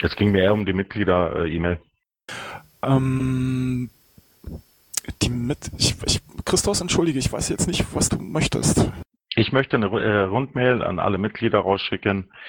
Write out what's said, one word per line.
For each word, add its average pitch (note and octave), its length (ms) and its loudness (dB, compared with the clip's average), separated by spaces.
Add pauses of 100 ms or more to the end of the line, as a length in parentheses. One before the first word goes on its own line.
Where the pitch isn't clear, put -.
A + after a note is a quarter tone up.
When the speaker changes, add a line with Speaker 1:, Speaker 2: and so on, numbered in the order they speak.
Speaker 1:
Es - 140 0
ging G#2 160 4
mir F#2+ 120 4
eher G2+ 100 6
um G#2 120 0
die F#2+ 80 0
Mitglieder, F2+ 720 0
äh, D#2+ 100 -2
E-Mail. E2+ 240 -2 (1000)
Speaker 2:
Ähm, C3 1080 0 (1300)
die B2 80 2
Mit-, B2 480 -4
ich, C3+ 180 0 (100)
ich, - 160 -2 (240)
Christos, G3+ 360 0
entschuldige, E3 380 0
ich C3 120 0
weiß - 180 -4
jetzt - 180 -2
nicht, - 260 0
was - 160 0
du - 80 0
möchtest. - 720 0 (460)
Speaker 1:
Ich A2 160 2
möchte C3+ 260 2
eine A2 100 0
Ru-, G2+ 120 -2
äh, G#2 240 2
Rundmail B2+ 580 0
an F#2 160 -2
alle F2+ 220 0
Mitglieder G#2+ 400 0
rausschicken G2 720 -2 (160)